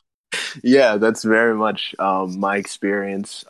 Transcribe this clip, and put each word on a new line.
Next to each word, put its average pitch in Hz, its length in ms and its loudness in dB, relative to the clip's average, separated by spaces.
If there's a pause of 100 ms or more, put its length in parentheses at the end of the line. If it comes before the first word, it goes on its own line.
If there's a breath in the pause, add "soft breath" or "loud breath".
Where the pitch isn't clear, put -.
(640 loud breath)
Yeah, 123 340 6
that's 110 280 2
very 113 300 4
much, 107 440 -4
um, 95 420 -2
my 98 160 0
experience. 98 920 -6